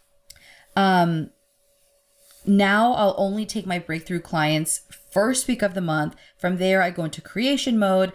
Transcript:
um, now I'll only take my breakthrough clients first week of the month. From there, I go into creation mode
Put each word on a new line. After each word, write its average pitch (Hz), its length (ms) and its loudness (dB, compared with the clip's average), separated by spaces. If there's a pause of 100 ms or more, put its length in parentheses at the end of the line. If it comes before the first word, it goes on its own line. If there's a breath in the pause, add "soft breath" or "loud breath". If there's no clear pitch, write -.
(760 loud breath)
um, 175 560 2 (1120)
now 202 480 4
I'll 202 240 2
only 202 280 -2
take 196 200 -8
my 180 120 -4
breakthrough 165 440 -6
clients 156 600 -2 (300)
first 226 380 0
week 240 120 -2
of 202 120 0
the 190 80 -6
month. 156 340 -2 (220 loud breath)
From 180 200 -2
there, 190 240 2
I 180 80 2
go 175 140 -6
into 156 180 -8
creation 254 560 -2
mode 190 380 2